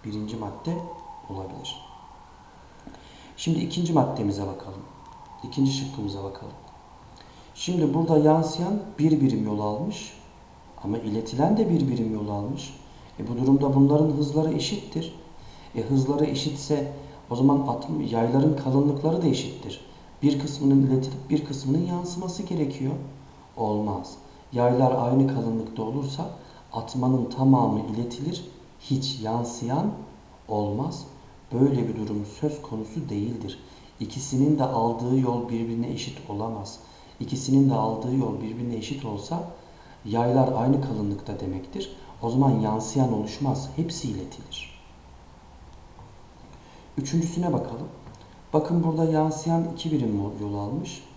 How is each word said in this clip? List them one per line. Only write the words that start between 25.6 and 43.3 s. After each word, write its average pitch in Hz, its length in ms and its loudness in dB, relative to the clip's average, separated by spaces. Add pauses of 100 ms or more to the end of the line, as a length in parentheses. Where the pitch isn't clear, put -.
olursa 135 460 -4 (440)
atmanın 127 560 0
tamamı 120 500 6
iletilir, 120 680 -6 (340)
hiç 135 400 -2
yansıyan 120 720 -2 (560)
olmaz. 107 580 -2 (480)
Böyle 127 340 4
bir 107 80 -4
durum 104 300 -4 (140)
söz 147 220 -2
konusu 113 480 -8
değildir. 107 500 -6 (400)
İkisinin 135 600 2
de 135 40 2
aldığı 120 560 2
yol 120 300 0
birbirine 117 420 -2
eşit - 380 -10
olamaz. 104 500 -6 (400)
İkisinin 135 500 4
de 117 40 4
aldığı 113 420 0
yol 110 260 0
birbirine 117 340 -6
eşit 117 300 -6
olsa 113 380 -6 (600)
yaylar 123 520 4
aynı 135 240 4
kalınlıkta 104 580 -4
demektir. - 560 -8 (260)
O 117 80 -2
zaman 127 300 4
yansıyan 110 540 0
oluşmaz. 110 600 -2